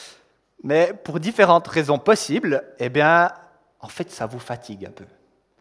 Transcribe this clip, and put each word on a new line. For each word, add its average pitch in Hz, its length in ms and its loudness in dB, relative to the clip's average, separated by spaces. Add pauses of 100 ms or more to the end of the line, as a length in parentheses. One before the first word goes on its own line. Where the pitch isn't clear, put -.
(640)
mais 165 300 2
pour 165 260 -8
différentes 170 480 2
raisons 147 320 -2
possibles, 156 640 0 (160)
eh 123 100 -4
bien, 160 440 2 (480)
en - 80 -20
fait, - 240 -12
ça 113 140 -10
vous 123 120 -12
fatigue 107 480 -14
un - 60 -20
peu. 90 140 -20 (540)